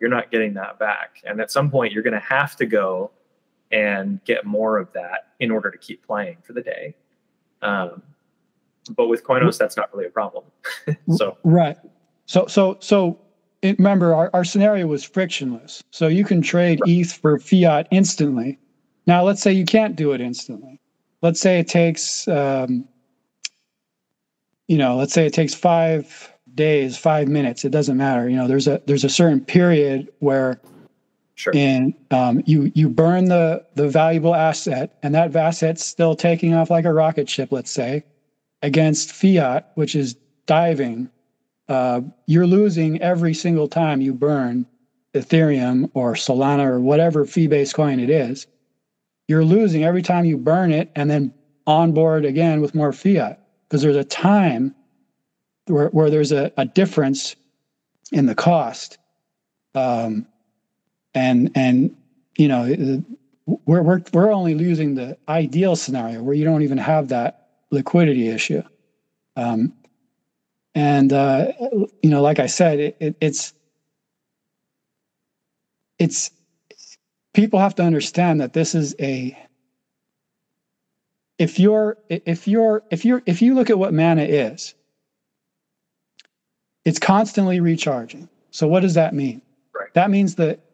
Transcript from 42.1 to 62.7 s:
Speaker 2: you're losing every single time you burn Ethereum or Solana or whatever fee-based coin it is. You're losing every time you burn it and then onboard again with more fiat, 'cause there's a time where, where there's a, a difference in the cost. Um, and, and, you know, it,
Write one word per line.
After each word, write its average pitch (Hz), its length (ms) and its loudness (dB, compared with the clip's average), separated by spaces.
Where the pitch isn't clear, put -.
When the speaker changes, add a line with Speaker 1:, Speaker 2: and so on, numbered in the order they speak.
Speaker 2:
you're 170 220 4
losing 170 560 2
every 170 320 0
single 156 340 0
time 156 320 -2
you 135 140 -2
burn 127 500 -2
Ethereum 135 800 0
or 123 220 -2
Solana 139 520 0
or 127 140 0
whatever 147 460 2
fee-based 147 480 0
coin 143 260 0
it 120 80 -2
is. 135 380 -2
You're 160 160 4
losing 170 400 2
every 175 160 0
time 175 240 0
you 156 140 2
burn 165 340 0
it 156 240 -2
and 147 140 -2
then 143 240 -2
onboard 160 580 2
again 151 380 0
with 143 120 -4
more 147 200 0
fiat, 165 440 0
'cause 143 140 0
there's 147 140 4
a 139 80 0
time 156 720 0
where, 147 220 0
where 156 200 2
there's 151 240 0
a, 139 240 -2
a 135 80 -2
difference 143 720 -2
in 143 140 0
the 117 100 2
cost. 156 640 -2
Um, 117 520 -4
and, 127 400 2
and, 127 420 2
you 156 100 4
know, 123 200 0
it, 135 360 -2